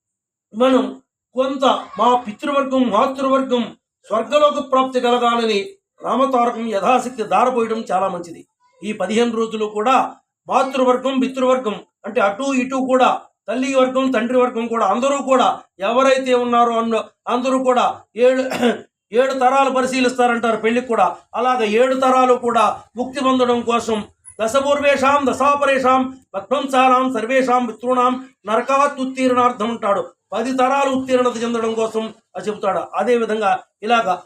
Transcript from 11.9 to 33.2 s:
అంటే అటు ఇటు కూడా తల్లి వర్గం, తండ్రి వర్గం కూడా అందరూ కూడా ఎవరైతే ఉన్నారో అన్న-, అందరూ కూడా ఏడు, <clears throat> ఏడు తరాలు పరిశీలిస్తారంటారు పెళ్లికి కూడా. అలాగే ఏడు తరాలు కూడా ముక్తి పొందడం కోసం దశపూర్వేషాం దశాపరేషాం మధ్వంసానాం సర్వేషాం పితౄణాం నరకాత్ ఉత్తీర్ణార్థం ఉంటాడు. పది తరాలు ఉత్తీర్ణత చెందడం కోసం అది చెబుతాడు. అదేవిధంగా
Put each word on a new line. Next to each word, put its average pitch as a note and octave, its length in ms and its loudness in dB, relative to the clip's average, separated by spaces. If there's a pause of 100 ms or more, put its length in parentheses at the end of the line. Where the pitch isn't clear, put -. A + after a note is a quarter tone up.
అంటే G#3+ 220 -4
అటు G3+ 180 -6 (160)
ఇటు C4 160 -4 (120)
కూడా B3+ 200 4 (380)
తల్లి C4 220 -4 (100)
వర్గం, B3+ 240 0 (100)
తండ్రి A#3+ 280 0
వర్గం A#3+ 300 -2
కూడా A3+ 200 0
అందరూ C#4 260 0 (120)
కూడా A#3+ 180 4 (400)
ఎవరైతే C4 440 2 (120)
ఉన్నారో A#3+ 360 2
అన్న-, A3+ 260 -2 (280)
అందరూ C4 240 0 (100)
కూడా B3 160 4 (400)
ఏడు, C4 260 4
<clears throat> - 680 -4
ఏడు C4 220 0
తరాలు C4 360 4
పరిశీలిస్తారంటారు A#3+ 840 0
పెళ్లికి A#3+ 280 0
కూడా. G#3 140 2 (320)
అలాగే B3 280 0 (140)
ఏడు C4 140 2 (100)
తరాలు B3+ 300 4 (120)
కూడా A3+ 180 2 (360)
ముక్తి C4 260 -6
పొందడం B3 340 2 (100)
కోసం A3+ 300 -2 (400)
దశపూర్వేషాం C#4 880 2
దశాపరేషాం C4 720 2 (320)
మధ్వంసానాం C4 720 2 (100)
సర్వేషాం B3 520 0
పితౄణాం B3 440 0 (360)
నరకాత్ C4 560 0
ఉత్తీర్ణార్థం B3 720 0
ఉంటాడు. G3+ 280 -2 (320)
పది A3+ 160 -4 (100)
తరాలు C4+ 360 2
ఉత్తీర్ణత B3+ 460 0
చెందడం A3+ 380 -2
కోసం A3 240 -2 (320)
అది F3+ 120 -10
చెబుతాడు. F#3+ 340 -2 (160)
అదేవిధంగా A3 520 0 (360)